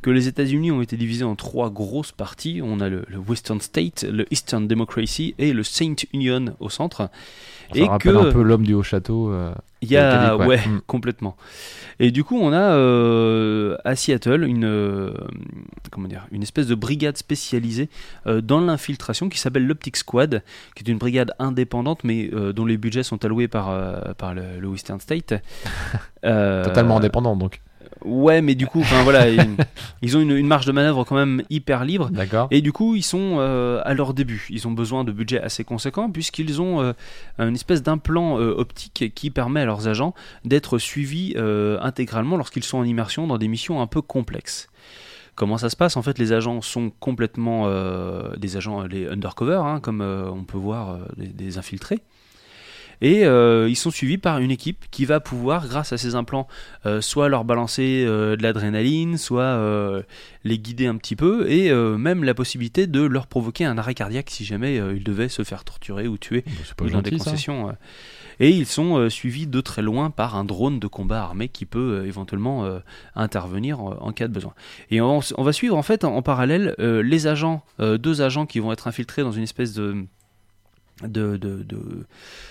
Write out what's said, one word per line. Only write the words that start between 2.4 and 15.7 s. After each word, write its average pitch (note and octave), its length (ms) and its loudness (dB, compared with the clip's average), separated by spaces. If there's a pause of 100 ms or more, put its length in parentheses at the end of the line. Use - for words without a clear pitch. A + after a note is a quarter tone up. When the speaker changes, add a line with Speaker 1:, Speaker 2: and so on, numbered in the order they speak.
Speaker 1:
On G#2+ 180 -4
a G2 80 0
le, F#2 200 -4
le F#2+ 100 -12
Western G#2+ 420 -4
State, - 500 -4
le G#2+ 220 -2
Eastern G#2+ 360 -2
Democracy A2+ 720 -2
et C#3+ 140 2
le A2+ 100 0
Saint D#3 320 -2 (180)
Union B2+ 480 0
au G#2+ 80 -8
centre. G#2 400 -4 (640)
Speaker 2:
Ça B2 60 0
Speaker 1:
Et E3 60 8
Speaker 2:
rappelle F3 300 4
Speaker 1:
que G3+ 40 8
Speaker 2:
un E3 140 8
peu A#2+ 100 6
l'homme A2 240 6
du G#2 60 4
haut G2+ 100 4
château, A2 480 -2
euh, F2+ 220 -4 (300)
Speaker 1:
il A2 80 -4
y C#3 80 6
a, B2 380 6
Speaker 2:
britannique, G#2 40 2
ouais. - 60 6
Speaker 1:
ouais, B2 200 4 (100)
Speaker 2:
Mm. - 100 -2
Speaker 1:
complètement. A2+ 500 -4 (640)
Et B2 100 8
du C3+ 140 2
coup, B3 160 0
on D#3 120 4
a, F#3+ 200 6
euh, A2+ 1120 4
à B2+ 100 2
Seattle C3+ 500 2
une, A#2+ 200 0
euh, G2+ 480 0 (800)